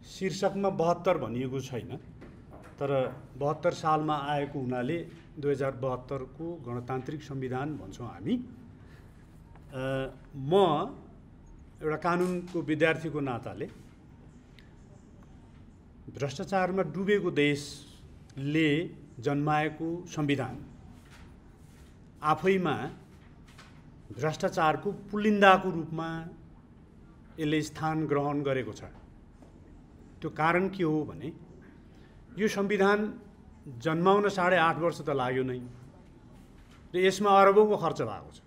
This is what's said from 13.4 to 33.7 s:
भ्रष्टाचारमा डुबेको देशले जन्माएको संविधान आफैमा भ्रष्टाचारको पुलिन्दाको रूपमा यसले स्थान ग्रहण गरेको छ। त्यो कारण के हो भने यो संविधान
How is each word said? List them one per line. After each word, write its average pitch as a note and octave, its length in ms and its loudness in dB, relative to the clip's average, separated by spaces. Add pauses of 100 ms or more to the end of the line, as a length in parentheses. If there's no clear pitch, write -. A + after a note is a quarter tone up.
भ्रष्टाचारमा F#3 680 -2
डुबेको F3+ 480 0
देशले D3 1600 0 (300)
जन्माएको D3+ 840 0
संविधान C#3+ 600 -4 (1600)
आफैमा D#3 680 2 (1300)
भ्रष्टाचारको D#3+ 720 0
पुलिन्दाको G3 800 4
रूपमा E3 580 -6 (1120)
यसले D3+ 220 2
स्थान D#3 440 -2
ग्रहण C#3+ 360 0
गरेको C3 300 -2
छ। - 120 -14 (1400)
त्यो D#3 100 -6
कारण E3+ 380 2
के F#3 160 -2
हो D3+ 200 2
भने - 280 -10 (1040)
यो G#3+ 100 2
संविधान G3+ 720 2 (580)